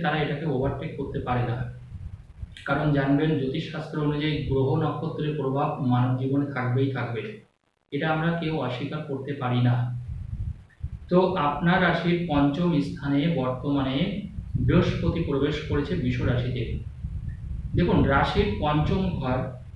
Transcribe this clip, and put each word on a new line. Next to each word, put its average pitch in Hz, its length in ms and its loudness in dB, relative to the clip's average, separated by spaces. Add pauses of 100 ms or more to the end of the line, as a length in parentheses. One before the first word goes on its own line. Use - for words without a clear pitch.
তারা 151 200 0
এটাকে - 220 -2
ওভারটেক 139 500 -2
করতে - 320 -6
পারে 120 220 2
না। 120 80 -2 (1080)
কারণ 143 280 0
জানবেন 143 360 4 (100)
জ্যোতিষশাস্ত্র 151 680 -4
অনুযায়ী 147 300 0 (140)
গ্রহ 135 200 2 (140)
নক্ষত্রের - 560 -2
প্রভাব 135 280 0 (240)
মানব 127 260 4
জীবনে 135 360 2
থাকবেই 127 400 0
থাকবে, 113 300 -4 (680)
এটা 143 220 -2
আমরা 160 240 2
কেউ 160 160 -2 (120)
অস্বীকার 143 420 -4
করতে 135 240 -6 (100)
পারি 123 260 2
না। 123 80 4 (1300)
তো 180 100 4 (300)
আপনার 180 340 2
রাশির 170 360 2 (120)
পঞ্চম 143 400 2 (120)
স্থানে 143 380 -2 (200)
বর্তমানে 131 560 0 (680)
বৃহস্পতি 165 540 4 (100)
প্রবেশ 139 260 0 (140)
করেছে 143 260 0
বৃষ 123 260 0
রাশিতে। 123 420 0 (1080)
দেখুন, 175 240 4 (160)
রাশির 196 340 4 (120)
পঞ্চম 151 420 2 (180)
ঘর 127 180 0 (380)